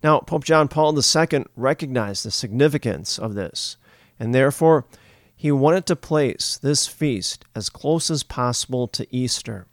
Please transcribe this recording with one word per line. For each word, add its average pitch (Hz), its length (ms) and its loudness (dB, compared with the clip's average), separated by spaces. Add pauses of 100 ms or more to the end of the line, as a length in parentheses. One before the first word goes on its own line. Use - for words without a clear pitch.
Now, 151 160 4
Pope 156 240 -4
John 156 240 4
Paul 156 240 2
the 143 120 0
Second 165 420 2 (100)
recognized 127 720 -2
the 104 60 -8
significance 120 880 0
of 110 160 -6
this, - 420 -8 (420)
and 113 140 -2
therefore 139 540 4 (480)
he 151 160 0
wanted 151 340 4
to 175 100 0
place - 640 -2
this 143 300 0
feast - 580 -4 (100)
as 107 140 -6
close 156 400 -2
as 151 140 -2
possible 123 640 -4
to - 280 -8
Easter. 120 580 -6